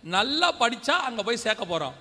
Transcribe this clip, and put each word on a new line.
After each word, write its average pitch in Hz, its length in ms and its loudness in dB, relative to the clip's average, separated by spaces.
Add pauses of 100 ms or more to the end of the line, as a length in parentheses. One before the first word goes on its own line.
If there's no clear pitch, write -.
நல்லா 269 500 2
படிச்சா 240 380 0
அங்க 262 320 0
போய் 226 140 -2
சேர்க்க 214 420 -2
போறோம். 139 220 -4